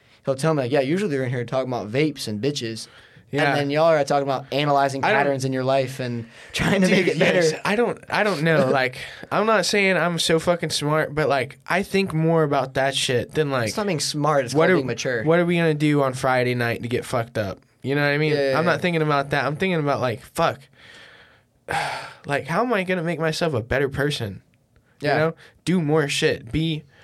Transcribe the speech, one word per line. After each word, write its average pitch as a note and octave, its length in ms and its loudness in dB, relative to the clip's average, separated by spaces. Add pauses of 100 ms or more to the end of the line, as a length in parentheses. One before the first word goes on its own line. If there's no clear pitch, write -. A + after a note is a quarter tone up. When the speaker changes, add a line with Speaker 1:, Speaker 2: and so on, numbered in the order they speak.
(240)
Speaker 1:
he'll C3+ 100 0
tell D#3 200 2
me, C#3+ 100 0
like, A#2+ 80 -2
"Yeah, C#3+ 80 4
usually E3+ 300 0
they're C3+ 140 -2
in B2+ 60 -2
here B2 140 -2
talking B2+ 280 -2
about G#2+ 180 -6
vapes C#3+ 380 -2
and G#2 120 -4
bitches." A#2+ 480 -4 (440)
Speaker 2:
Yeah. C#3+ 180 0
Speaker 1:
And C3+ 80 0
then C#3+ 120 -2
y'all D#3 160 2
are D#3 180 4
talking C#3+ 180 0
about C3+ 300 -4
analyzing C#3 520 2
Speaker 2:
I E3+ 40 2
don't G#3+ 100 4
Speaker 1:
patterns C#3 260 0
in C3 80 -2
your C3 120 -2
life C3+ 340 0
and A#2+ 280 -6 (140)
<laughs> - 120 -20
trying - 300 0
to F#3 40 4
Speaker 2:
Dude, F#3 100 4
Speaker 1:
make F3+ 120 4
it D3+ 80 0
Speaker 2:
yes. E3+ 340 4
Speaker 1:
better. - 140 -8
Speaker 2:
I F#3+ 100 0
don't, G#3+ 240 0 (100)
I - 140 0
don't F#3 200 0
know. D3+ 280 2
Speaker 1:
<laughs> C#3 60 2
Speaker 2:
Like, B2+ 220 -2 (340)
I'm F#3+ 140 0
not G#3+ 200 2
saying G3 300 2
I'm E3 240 0
so E3 180 2
fucking E3+ 320 0
smart, D3+ 420 0
but, D3 160 0
like, C3 300 -2 (100)
I F3+ 140 0
think F#3+ 320 -2
more D#3+ 300 2
about C3+ 300 0
that C3+ 200 0
shit - 400 -2
than, D3 160 0
like, B2 180 0
Speaker 1:
It's - 80 -6
not G#3 100 -2
being F3 120 -2
smart. D3 460 0
It's A#2+ 100 -6
Speaker 2:
what D#3+ 120 4
Speaker 1:
called F3+ 40 4
Speaker 2:
are, F#3 60 6
Speaker 1:
being C3+ 100 0
mature. A#2+ 380 -4
Speaker 2:
what E3 160 4
are E3+ 40 2
we F3 120 2
gonna E3 180 2
do D3 280 2
on C3 120 2
Friday B2+ 400 2
night A#2 280 -2
to A#2+ 60 -6
get A#2+ 160 -2
fucked A#2+ 320 -4
up? G2+ 220 -4 (240)
You C3+ 140 -2
know D3 60 0
what C#3+ 120 2
I D3 40 0
mean? D3+ 140 0
Speaker 1:
Yeah, C#3 200 0
yeah, C3+ 60 2
Speaker 2:
I'm E3 60 0
Speaker 1:
yeah. E3+ 80 2
Speaker 2:
not D3+ 80 0
thinking E3+ 220 0
about C#3+ 280 0
that. C#3+ 140 0
I'm D3 120 -2
thinking F3+ 240 0
about, C#3 200 0
like, A#2+ 220 -2
fuck. D#3 380 -2 (1080)
<sighs> - 120 -2 (460)
Like, C#3+ 220 -4
how E3+ 160 0
am B3+ 80 -2
I G3 100 -2
gonna F3+ 220 -4
make E3 160 -4
myself D#3 340 -2
a A2+ 60 0
better B2+ 280 -2
person? C3+ 540 -4 (580)
Speaker 1:
Yeah. C#3+ 120 0
Speaker 2:
You C3 80 2
know? E3 140 0 (300)
Do F3+ 160 2
more D3+ 280 2
shit. D3 420 -2
Be D#3 320 -2 (220)